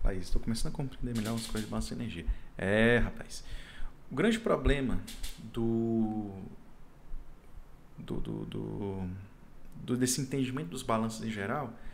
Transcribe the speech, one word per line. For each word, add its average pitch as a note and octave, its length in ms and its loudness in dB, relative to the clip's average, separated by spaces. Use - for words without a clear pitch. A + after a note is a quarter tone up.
Rapaz, F#2+ 240 2
tô - 80 8
começando A#2 340 2
a - 40 -4
compreender B2+ 420 -2
melhor A2 160 0
as A2+ 120 -2
coisas A2 160 0
de A2 40 -4
balanço A2+ 220 0
de A#2+ 120 -4
energia. G2+ 240 -4
É, A2 420 6
rapaz. - 440 0
O - 60 -8
grande A3 240 4
problema C#3 640 4
do, A2+ 800 2
do, - 220 -4
do, G#2+ 240 -2
do, G#2 680 -4
do, - 220 -2
desse B2+ 240 2
entendimento C3+ 480 -2
dos C3+ 160 -8
balanços A2+ 420 0
em A2+ 60 -2
geral A2 420 -2